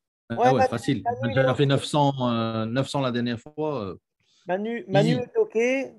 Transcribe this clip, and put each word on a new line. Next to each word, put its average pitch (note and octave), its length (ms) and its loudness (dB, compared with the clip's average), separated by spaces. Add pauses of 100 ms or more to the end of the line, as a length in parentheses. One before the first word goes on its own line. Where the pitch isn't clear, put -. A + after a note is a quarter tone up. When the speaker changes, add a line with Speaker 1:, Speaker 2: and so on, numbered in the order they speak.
(300)
Speaker 1:
Bah A#2 60 -4
Speaker 2:
Ouais, A#3 120 4
Speaker 1:
ouais, B3+ 60 6
Speaker 2:
Manu, C4 140 4
Speaker 1:
facile. A#2 360 -2
Speaker 2:
Manu, - 160 -2
Speaker 1:
On - 40 -4
a - 20 -2
Speaker 2:
il B2 60 0
est - 20 -8
Speaker 1:
déjà C3 180 4
Speaker 2:
ok. - 40 0
Speaker 1:
fait C#3+ 100 2
neuf C#3 180 2
cents, C#3 460 0
euh, A2+ 360 -2
neuf C3 220 -2
cents C#3+ 120 -4
la B2+ 120 -2
dernière A#2+ 280 -2
fois, D3+ 440 -6
euh, F2+ 120 -10 (500)
Speaker 2:
Manu, G#3+ 420 -4
Manu D#3 220 4
Speaker 1:
easy. - 100 0
Speaker 2:
est - 180 -6
OK. G#3+ 180 0 (420)